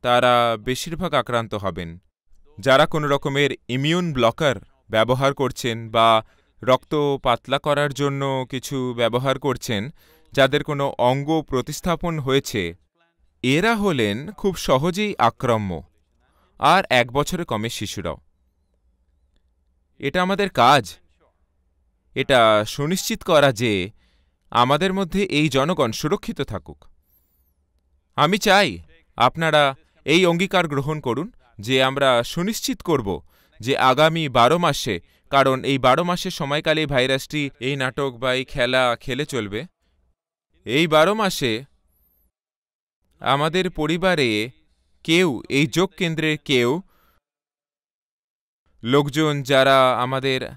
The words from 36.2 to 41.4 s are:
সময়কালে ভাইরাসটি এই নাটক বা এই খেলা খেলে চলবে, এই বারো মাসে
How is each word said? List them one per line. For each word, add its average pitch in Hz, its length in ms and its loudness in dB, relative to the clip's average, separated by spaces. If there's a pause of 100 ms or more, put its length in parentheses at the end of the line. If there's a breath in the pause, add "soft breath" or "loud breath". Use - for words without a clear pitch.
সময়কালে 156 520 -2
ভাইরাসটি 135 560 -2 (180)
এই 131 160 -4
নাটক 135 420 -4
বা 127 160 -2
এই 131 100 -4
খেলা 127 380 -2 (140)
খেলে 131 300 -6
চলবে, 107 340 -6 (1080)
এই 143 220 2
বারো 156 260 4
মাসে 185 380 -2 (1700)